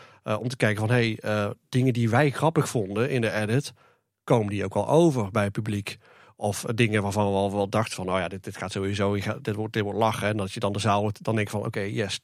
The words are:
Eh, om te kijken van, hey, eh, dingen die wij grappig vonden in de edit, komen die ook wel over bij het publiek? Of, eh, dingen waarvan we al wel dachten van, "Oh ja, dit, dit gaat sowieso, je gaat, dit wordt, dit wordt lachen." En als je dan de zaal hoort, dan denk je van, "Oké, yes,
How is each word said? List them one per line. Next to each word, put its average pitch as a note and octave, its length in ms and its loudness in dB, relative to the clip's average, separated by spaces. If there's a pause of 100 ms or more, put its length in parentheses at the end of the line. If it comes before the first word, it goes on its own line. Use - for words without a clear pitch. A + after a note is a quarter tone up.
(220)
Eh, G#2+ 180 -2
om B2+ 80 -4
te - 80 -8
kijken G#2+ 240 2
van, A2 100 2
hey, A#2 300 2
eh, G#2+ 260 0 (220)
dingen C3 240 2
die A#2 180 2
wij C#3 200 4
grappig D3+ 380 0
vonden G#2+ 420 -2
in C3 100 0
de A2 120 0
edit, G#2+ 400 0 (520)
komen A2 260 4
die G2 140 -2
ook G2 100 -4
wel G2+ 140 0
over C3+ 420 4
bij G#2 120 0
het G2+ 100 0
publiek? G#2+ 460 -6 (380)
Of, - 280 -4
eh, B2 100 -6
dingen G#2+ 280 2
waarvan G2+ 240 0
we G2+ 60 2
al G2 220 2
wel G2+ 140 0
dachten G#2+ 260 0
van, F#2 160 -6
"Oh F#2 80 2
ja, F2 100 -2
dit, F#2+ 160 -12
dit F#2+ 120 -10
gaat F#2 160 -8
sowieso, G2+ 440 0
je G2 60 -2
gaat, G#2+ 220 -6
dit G#2+ 100 -2
wordt, A2 180 -6
dit A2 100 0
wordt G2+ 160 -4
lachen." G#2+ 300 2
En G#2+ 120 0
als F#2+ 140 -4
je A2 60 -8
dan G2+ 120 0
de G2+ 60 -2
zaal G2+ 220 2
hoort, G#2 240 -4
dan A2 100 0
denk G#2 160 0
je G#2+ 60 -4
van, G#2 100 -4
"Oké, A2+ 140 -4
yes, G#2 440 -4